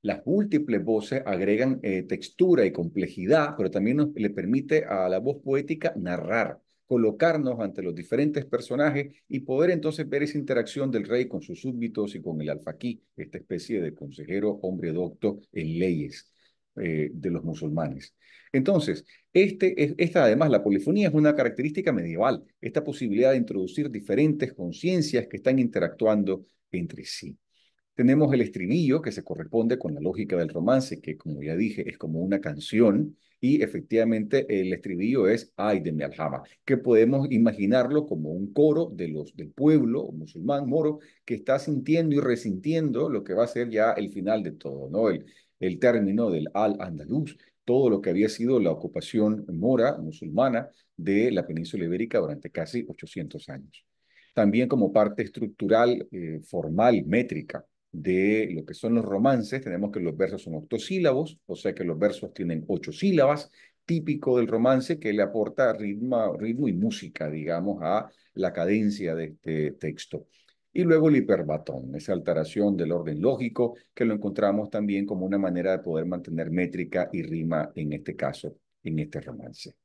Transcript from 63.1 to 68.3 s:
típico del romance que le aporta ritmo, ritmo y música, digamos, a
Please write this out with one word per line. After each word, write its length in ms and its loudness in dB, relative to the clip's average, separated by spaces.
típico 540 0
del 80 4
romance 540 2
que 120 -2
le 100 2
aporta 500 0
ritmo, 640 -2
ritmo 320 -2
y 40 2
música, 560 -4
digamos, 540 -4
a 260 0